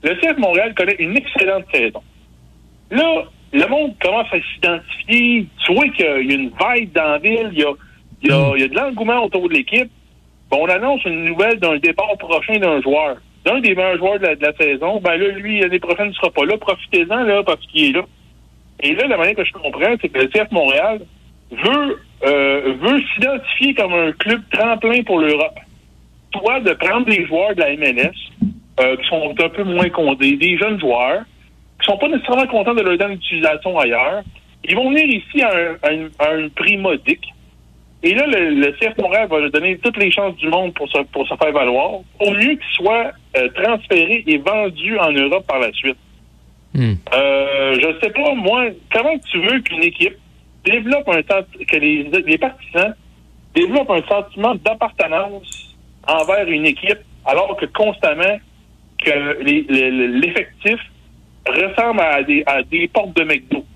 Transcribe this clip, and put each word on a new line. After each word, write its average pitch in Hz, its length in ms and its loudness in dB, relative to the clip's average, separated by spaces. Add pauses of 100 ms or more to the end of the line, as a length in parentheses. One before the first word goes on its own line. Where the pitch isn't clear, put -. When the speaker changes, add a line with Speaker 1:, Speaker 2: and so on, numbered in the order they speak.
Speaker 1:
Le 165 160 0
C 330 120 2
F 294 60 -2
Montréal 202 360 2
connaît 190 240 0
une 165 180 -2
excellente 190 480 -2 (100)
saison. 117 280 -2 (880)
Là, 320 340 0 (280)
le 277 140 2
monde 277 340 -2
commence 214 320 0
à 185 60 -2 (160)
s'identifier. 220 920 0 (200)
Tu 175 80 2
vois 277 140 4
qu'il - 160 0
y 160 40 2
a, 139 120 0
il 131 100 -2
y 139 40 4
a - 20 0
une 131 140 -4
vibe 220 420 -2
dans 156 180 2
la 147 80 2
ville, 220 340 0
il 160 60 -4
y 147 60 4
a, 143 80 0 (500)
il 302 80 4
y - 20 4
a, 147 60 4
Speaker 2:
Hmm. 139 180 4
Speaker 1:
il 135 40 2
y 135 40 4
a 135 40 -2
de 131 60 -8
l'engouement 240 500 0
autour 185 240 0
de 165 60 -2
l'équipe. 220 360 0 (600)
Bon, 135 120 2
on 160 60 0
annonce 233 360 0
une 165 200 -6
nouvelle 196 340 0
d'un 165 200 0
départ 196 400 0
prochain 165 400 -2
d'un 165 220 2
joueur, 139 360 0 (280)
d'un 220 160 2
des 214 140 2
meilleurs 185 240 0
joueurs 196 220 0
de 185 60 0
la, 156 100 2
de 143 60 -6
la 147 120 0
saison. 160 460 0
Ben 175 160 0
là, 196 120 2
lui, 202 320 -4
l'année 180 200 2
prochaine, 180 300 -2
il 185 40 -14
sera - 160 -2
pas - 160 0
là. 208 100 0
Profitez-en, 190 680 -2
là, 202 180 2
parce 185 240 0
qu'il 151 240 2
est - 20 -2
là. 120 100 0 (760)
Et 143 140 0
là, 240 140 0
la 233 80 2
manière 175 180 2
que - 100 -2
je - 80 -4
comprends, 147 480 -2
c'est 151 80 -4
que 131 120 -2
le 131 120 2
C 196 120 2
F 214 80 -8
Montréal 170 480 2 (500)
veut, 277 500 0 (260)
euh, 139 540 2
veut 254 220 2 (120)
s'identifier 262 600 0
comme 190 180 0
un 165 200 2
club 220 300 -2 (100)
tremplin 226 500 2
pour 202 160 0
l'Europe. 151 400 0 (760)
Soit 254 280 0
de 190 140 0
prendre 220 320 -2
des 196 200 0
joueurs 180 280 0
de 175 60 -2
la 147 120 2
M 151 100 -4
L 127 160 0
S, 143 120 2 (680)
euh, 131 160 2
qui - 120 -4
sont 156 300 -2
un 165 100 2
peu 196 160 -4
moins 180 260 0
condés, 139 460 2
des 170 220 0
jeunes 214 220 0
joueurs, 131 420 0 (580)
qui - 60 0
sont 196 120 2
pas 294 100 0
nécessairement 262 380 0
contents 233 280 0
de 220 80 2
leur 180 160 2
temps 196 100 0
d'utilisation 170 680 -2
ailleurs. 135 440 0 (420)
Ils 185 100 -2
vont 254 160 0
venir 302 160 4
ici 269 360 -2
à 226 80 2
un, 170 320 0
à 151 100 2
une, 160 260 -6
à 151 140 2
un 156 160 -2
prix 147 280 0
modique. 175 560 -2 (720)
Et 180 100 4
là, 277 120 2
le, 190 240 0
le 143 280 2
C 220 120 0
F 220 80 -8
Montréal 202 300 2
va 156 120 0
leur 147 100 -2
donner 185 280 0
toutes 233 180 -4
les 202 160 2
chances 196 240 -2
du 156 120 -4
monde 180 260 0
pour 143 140 -6
se, 147 100 -2 (120)
pour - 160 -4
se - 80 -6
faire 156 180 2
valoir, 143 420 2 (260)
au 202 100 2
mieux 262 240 2
qu'il - 200 -8
soit, 220 360 0 (260)
euh, 127 200 2
transféré 214 680 0
et 156 140 2
vendu 196 600 -2
en 165 120 2
Europe 143 380 0
par 135 100 0
la 113 140 0
suite. 131 240 -4 (800)
Speaker 2:
Hmm. 120 180 2 (220)
Speaker 1:
Euh, 135 600 2
je 160 260 0
sais 214 120 0
pas, 285 220 0
moi, 233 320 0 (260)
comment 269 260 0 (140)
tu 175 80 -2
veux 233 200 0
qu'une 165 220 -4
équipe 175 320 0 (500)
développe 247 440 0
un 165 140 2
sent-, - 440 -4
que 165 100 0
les, 151 280 0 (220)
les 156 120 2
partisans 214 560 -2 (600)
développent 196 360 2
un 170 160 2
sentiment 202 500 0
d'appartenance 196 1160 -4 (320)
envers 165 400 2
une 156 200 0
équipe, 185 320 0 (260)
alors 190 320 0
que - 100 -4
constamment 196 720 0 (640)
que 143 400 -2
les, 147 260 2
le, 131 220 2
le, 127 160 0 (140)
l'effectif 196 580 -2 (720)
ressemble 208 520 0
à 147 220 2
des, 147 240 0
à 139 160 0
des 170 260 -4
portes 185 280 0
de 165 80 2
McDo. 147 400 -4 (100)